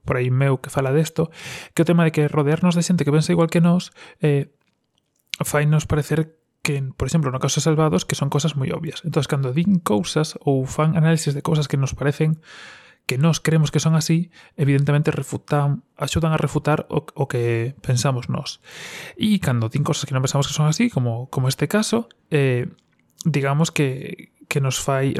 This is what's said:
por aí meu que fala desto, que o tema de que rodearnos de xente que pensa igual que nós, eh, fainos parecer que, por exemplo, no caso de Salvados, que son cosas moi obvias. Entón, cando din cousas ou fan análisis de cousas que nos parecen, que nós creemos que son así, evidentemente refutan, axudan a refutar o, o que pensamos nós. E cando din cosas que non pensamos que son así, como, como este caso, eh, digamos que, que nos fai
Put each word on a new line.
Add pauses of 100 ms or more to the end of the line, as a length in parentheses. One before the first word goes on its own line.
por
aí
meu
que
fala
desto, (400)
que
o
tema
de
que
rodearnos
de
xente
que
pensa
igual
que
nós, (240)
eh, (880)
fainos
parecer (300)
que,
por
exemplo,
no
caso
de
Salvados,
que
son
cosas
moi
obvias.
Entón,
cando
din
cousas
ou
fan
análisis
de
cousas
que
nos
parecen, (640)
que
nós
creemos
que
son
así, (240)
evidentemente
refutan,
axudan
a
refutar
o,
o
que
pensamos
nós. (560)
E
cando
din
cosas
que
non
pensamos
que
son
así,
como,
como
este
caso, (240)
eh, (560)
digamos
que, (160)
que
nos
fai